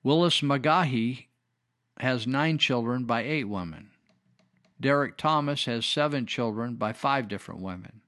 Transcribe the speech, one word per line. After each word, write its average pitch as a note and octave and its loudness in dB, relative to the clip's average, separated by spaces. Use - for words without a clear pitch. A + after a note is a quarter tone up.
Willis D#3+ 4
McGahee C3+ 2
has B2 -2
nine D3 2
children B2 0
by A#2 0
eight C#3+ -2
women. F2 -8
Derek C#3+ 2
Thomas D3 0
has A#2 -2
seven D3 0
children A#2 -2
by A2 -2
five C3+ 0
different G2 -10
women. F2+ -10